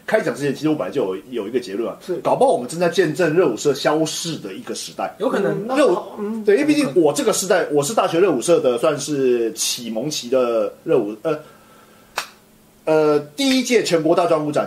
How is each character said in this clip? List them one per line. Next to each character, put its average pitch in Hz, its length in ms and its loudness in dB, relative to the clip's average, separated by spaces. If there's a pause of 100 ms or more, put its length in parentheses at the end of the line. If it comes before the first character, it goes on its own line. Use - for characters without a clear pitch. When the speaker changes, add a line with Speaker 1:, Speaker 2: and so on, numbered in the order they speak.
Speaker 1:
开 220 120 0
讲 - 140 -4
之 127 80 -10
前， 143 140 -2
其 135 60 -12
实 156 80 0
我 151 60 2
本 90 120 -4
来 101 40 -8
就 104 240 -2
有， 113 280 -8
有 101 40 -8
一 110 40 -10
个 127 80 0
结 190 140 -10
论 107 140 -4
啊， 87 160 -8
Speaker 2:
是。 180 120 -6
Speaker 1:
搞 135 200 0
不 160 80 4
好 277 80 6
我 - 60 2
们 123 100 -6
正 160 120 -8
在 175 100 2
见 165 240 2
证 160 220 0
热 175 120 4
舞 117 80 -2
社 139 200 0
消 156 300 0
逝 156 320 -6
的 98 180 -12
一 123 80 -14
个 110 100 -10
时 - 240 -12
代。 196 220 -6
Speaker 3:
有 226 100 0
可 240 100 -2
能。 170 120 0
Speaker 2:
嗯， 196 160 -4
那 254 80 -4
好， - 20 0
Speaker 1:
热 285 100 4
舞， 180 100 2 (200)
Speaker 2:
嗯。 214 260 -6
Speaker 1:
对， 208 120 4
因 262 60 4
为 302 40 0
毕 302 80 4
竟 285 220 0
我 156 180 4
这 - 100 -2
个 220 80 2
时 - 140 -2
代， 180 260 2
我 143 120 2
是 180 100 -4
大 202 140 2
学 165 120 0
热 185 120 4
舞 123 100 0
社 165 180 4
的， 127 200 2
算 151 200 0
是 127 540 0
启 117 380 -6
蒙 117 180 -4
期 120 220 -6
的 117 420 0 (100)
热 160 140 2
舞， 107 240 -2
呃， - 160 -2 (1500)
呃， 156 340 4 (160)
第 277 140 0
一 262 140 2
届 240 200 2
全 170 180 2
国 160 140 2
大 180 100 2
专 160 180 2
舞 151 60 -4
展 139 160 -2